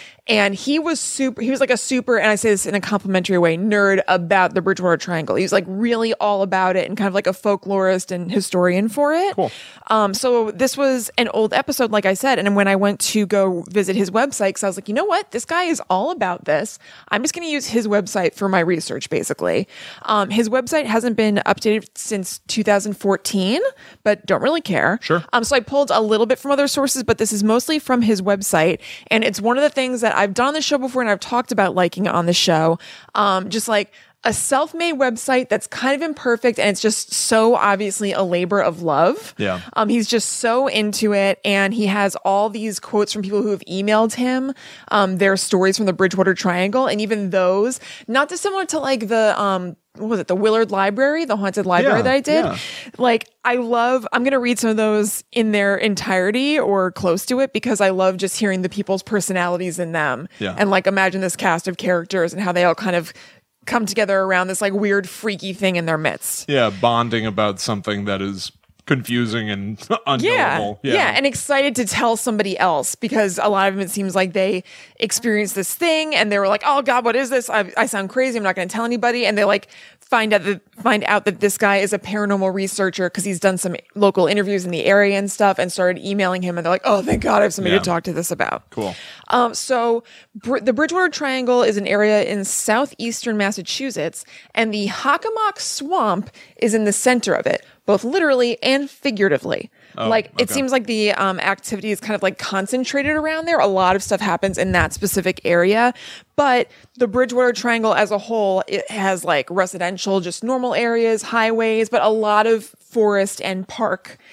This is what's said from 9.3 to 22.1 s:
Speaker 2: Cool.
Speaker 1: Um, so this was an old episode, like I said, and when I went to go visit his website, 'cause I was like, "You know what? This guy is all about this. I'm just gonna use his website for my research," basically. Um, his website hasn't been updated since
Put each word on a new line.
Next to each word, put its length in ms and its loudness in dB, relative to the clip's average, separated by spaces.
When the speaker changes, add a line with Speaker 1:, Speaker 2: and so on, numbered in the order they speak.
Speaker 2:
Cool. 140 0
Speaker 1:
Um, 260 2
so 380 0
this 260 0
was 400 0
an 120 2
old 260 0
episode, 380 0
like 120 2
I 80 4
said, 260 0
and 160 2
when 140 4
I 80 4
went 240 0
to 260 0
go 440 0
visit 260 0
his 140 0
website, 440 0
'cause 100 -6
I 20 -2
was 100 -2
like, 100 -14
"You 80 -4
know 120 0
what? 240 -2
This 160 -8
guy 180 -2
is 240 -2
all 220 0
about 340 -4
this. 340 -2
I'm 140 0
just 100 -2
gonna 140 -10
use 200 -4
his 220 -2
website 460 0
for 160 -2
my 100 2
research," 480 -2
basically. 580 -2
Um, 260 0
his 220 0
website 340 0
hasn't 320 0
been 300 2
updated 480 0
since 540 -8